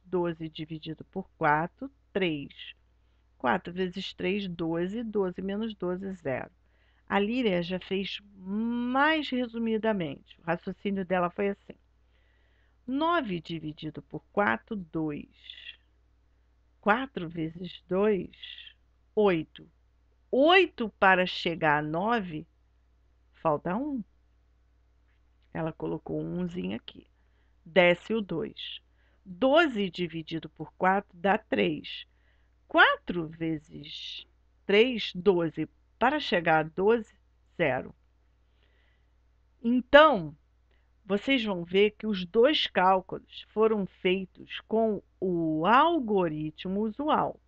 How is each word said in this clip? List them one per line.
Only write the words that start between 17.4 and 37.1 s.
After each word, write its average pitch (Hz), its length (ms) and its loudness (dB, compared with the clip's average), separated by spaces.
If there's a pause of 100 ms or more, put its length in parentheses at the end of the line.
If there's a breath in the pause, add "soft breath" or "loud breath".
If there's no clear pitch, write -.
dois, 196 440 0 (840)
oito. 170 540 0 (640)
Oito 311 580 4
para 185 360 4
chegar 160 520 0
a 151 40 -2
nove, 175 640 -4 (880)
falta 160 400 -2
um. 269 300 -6 (1500)
Ela 160 200 -4
colocou 160 480 -8
um 165 180 -6
umzinho 180 380 -6
aqui. - 320 -18 (580)
Desce 175 480 4
o 226 60 -2
dois. 165 600 -8 (460)
Doze 233 640 2
dividido 160 580 -8
por - 260 -14
quatro 190 440 0
dá 196 180 2
três. - 720 -4 (600)
Quatro 302 580 4
vezes 160 1000 -10 (400)
três, 220 480 2
doze. 170 560 2 (300)
Para 277 200 4
chegar 165 420 2
a 156 80 -2
doze, 214 440 0 (440)